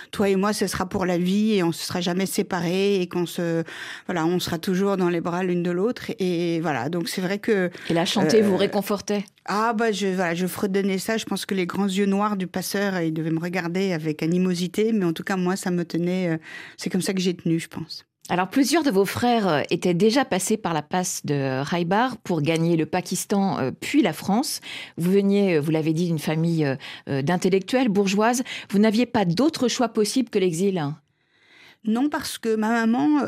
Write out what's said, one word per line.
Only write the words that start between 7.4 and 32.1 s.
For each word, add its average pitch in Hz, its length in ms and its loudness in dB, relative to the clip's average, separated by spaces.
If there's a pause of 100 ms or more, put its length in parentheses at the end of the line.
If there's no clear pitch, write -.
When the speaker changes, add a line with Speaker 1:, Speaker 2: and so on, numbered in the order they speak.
Speaker 2:
Et 175 60 2
la 170 100 2
chanter 202 380 4
Speaker 1:
euh, 208 40 4
Speaker 2:
vous 190 80 4
réconfortait ? 202 680 -2 (200)
Speaker 1:
Ah 220 280 0
bah 226 180 0
je, 196 140 -2
voilà, 185 300 0
je 180 100 0
fredonnais 190 540 0
ça. 220 180 -2
Je 220 80 -4
pense - 220 -6
que 202 80 -2
les 185 100 0
grands 190 220 -2
yeux 196 180 2
noirs 202 320 0
du 185 80 -4
passeur, 190 560 -2
ils 165 100 0
devaient 160 200 -2
me 165 100 -2
regarder 180 520 -2
avec 156 280 -4
animosité, 180 720 0
mais 202 120 0
en 165 80 0
tout 180 100 -8
cas 190 140 -2
moi, 180 180 0
ça 190 160 -4
me 175 140 0
tenait. 175 440 -2
Euh, 160 80 0 (400)
c'est - 140 -6
comme 185 100 0
ça 196 140 -2
que 190 40 0
j'ai 185 140 0
tenu, 165 260 -2
je - 80 -8
pense. - 380 -14 (240)
Speaker 2:
Alors, 180 180 0
plusieurs 277 360 2
de 285 60 2
vos 196 140 4
frères, 226 460 2
euh, 147 200 2
étaient 180 240 0
déjà 220 300 4
passés 214 320 0
par 170 180 -4
la 151 80 0
passe 180 440 -4
de 135 440 0
Khyber 196 540 0
pour 170 180 0
gagner 165 360 2
le 156 80 2
Pakistan, 190 760 -2
euh, 127 180 -2
puis - 240 0
la 180 120 2
France. - 480 -2 (340)
Vous 170 160 0
veniez, 196 460 4
euh, - 20 4
vous 151 120 0
l'avez 156 200 2
dit, 165 140 0
d'une 165 140 0
famille, 160 440 0
euh, 135 140 0 (320)
euh, 135 120 0
d'intellectuels, 190 680 2
bourgeoises. 208 540 2 (260)
Vous 196 100 2
n'aviez 220 280 4
pas 214 180 0
d'autre 247 420 2
choix 226 220 0
possible 226 400 0
que 208 100 -2
l'exil ? 185 420 0 (1040)
Speaker 1:
Non, 233 220 2
parce 302 300 -6